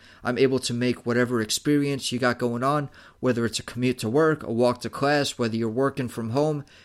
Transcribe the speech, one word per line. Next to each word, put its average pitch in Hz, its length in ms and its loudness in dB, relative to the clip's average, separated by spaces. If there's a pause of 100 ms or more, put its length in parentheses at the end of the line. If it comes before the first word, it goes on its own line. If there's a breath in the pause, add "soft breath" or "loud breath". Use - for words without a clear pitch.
(240 soft breath)
I'm 123 140 -2
able 131 220 4
to - 120 -4
make 120 320 -2
whatever 120 380 2
experience 143 680 -2
you 123 80 -2
got 120 200 0
going 120 240 -2
on, 143 260 0 (300 loud breath)
whether 117 260 2
it's 113 140 -2
a - 40 -8
commute 123 360 -2
to 110 100 -2
work, 151 340 2
a - 80 -6
walk 120 300 2
to 117 80 -6
class, 139 480 0
whether 113 200 -2
you're 113 120 -2
working 131 400 0
from 113 220 -6
home 147 340 0 (200 soft breath)